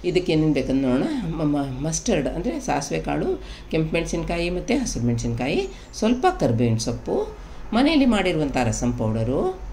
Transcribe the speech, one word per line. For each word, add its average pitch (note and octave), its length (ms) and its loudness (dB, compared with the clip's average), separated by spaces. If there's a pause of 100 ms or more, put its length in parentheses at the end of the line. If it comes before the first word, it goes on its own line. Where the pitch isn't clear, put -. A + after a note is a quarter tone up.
ಇದಕ್ಕೆ F3 260 2
ಏನೇನು D#3 220 4
ಬೇಕಂತ C3+ 320 2
ನೋಡೋಣ. B2+ 180 4 (240)
ಮ-, D#3 300 0
ಮ-, C#3 280 -4
ಮಸ್ಟರ್ಡ್ D#3+ 420 0
ಅಂದರೆ F3+ 320 -2
ಸಾಸಿವೆ D3+ 400 -2
ಕಾಳು, E3 440 -2 (280)
ಕೆಂಪು D#3+ 220 0
ಮೆಣಸಿನ್ಕಾಯಿ E3+ 560 -2
ಮತ್ತು F3+ 320 -2
ಹಸಿರು A#2 240 -2
ಮೆಣಸಿನ್ಕಾಯಿ, A#2+ 640 0 (300)
ಸ್ವಲ್ಪ B3 280 2 (140)
ಕರಿಬೇವಿನ A#2 380 2
ಸೊಪ್ಪು, B2 580 -4 (380)
ಮನೆಯಲ್ಲಿ C#4 320 4
ಮಾಡಿರುವಂಥ F3+ 580 2
ರಸಂ A#2+ 300 0
ಪೌಡರು A#2 680 0 (120)